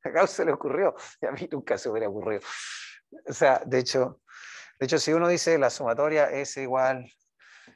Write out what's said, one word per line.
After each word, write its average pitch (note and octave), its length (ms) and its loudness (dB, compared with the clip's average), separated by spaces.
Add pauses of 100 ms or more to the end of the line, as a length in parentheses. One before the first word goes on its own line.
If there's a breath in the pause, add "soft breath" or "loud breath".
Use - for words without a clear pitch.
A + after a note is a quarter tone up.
A - 40 -4
Gauss F#3+ 220 2
se - 140 -2
le D#3 80 2
ocurrió, D3 440 0 (240 loud breath)
y - 60 -4
a - 40 0
mí D#3 200 -8
nunca C3 280 -4
se C3 100 -6
me A2 40 -4
hubiera A2 160 0
ocurrido. G2+ 340 -4 (840 loud breath)
O C#3+ 60 -6
sea, C3+ 320 4
de B2+ 140 0
hecho, B2+ 420 0 (580 loud breath)
de C3+ 80 -2
hecho, D#3 120 2
si D#3 140 0
uno E3+ 160 4
dice E3 300 4
la B2 120 4
sumatoria C#3+ 600 2
S C3+ 300 -6
igual C3 480 0 (680 loud breath)